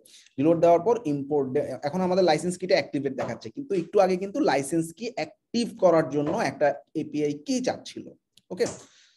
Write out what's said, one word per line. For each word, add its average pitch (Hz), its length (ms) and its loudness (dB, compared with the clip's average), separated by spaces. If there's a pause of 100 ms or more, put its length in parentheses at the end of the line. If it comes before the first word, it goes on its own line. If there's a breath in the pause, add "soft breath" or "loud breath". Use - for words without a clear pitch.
(400 loud breath)
রিলোড 165 200 4
দেওয়ার 170 200 6
পর 214 260 2
ইম্পোর্ট, 139 520 0
এখন 143 440 -2
আমাদের 185 220 2
লাইসেন্স 175 340 2
কিটা 185 180 0
অ্যাক্টিভেট 139 380 -2
দেখাচ্ছে, 113 360 -8
কিন্তু 143 260 -6
একটু 190 240 0
আগে 185 180 4
কিন্তু 196 220 -6
লাইসেন্স 165 540 0
কি 233 220 -10
অ্যাক্টিভ - 640 -6
করার 160 300 4
জন্য 147 220 0
একটা 151 500 0 (140)
এপিআই 147 380 -2
কি 254 280 -4
চাচ্ছিল। - 480 -6 (400)
ওকে, - 160 0 (520 loud breath)